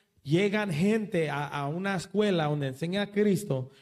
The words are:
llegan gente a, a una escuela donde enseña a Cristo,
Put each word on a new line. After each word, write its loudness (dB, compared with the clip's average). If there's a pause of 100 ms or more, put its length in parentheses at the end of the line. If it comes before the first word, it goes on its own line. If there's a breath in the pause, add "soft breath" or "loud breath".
(220 loud breath)
llegan 2
gente 0
a, -4
a -4
una -2
escuela 0
donde 0
enseña -2
a -4
Cristo, 0 (120)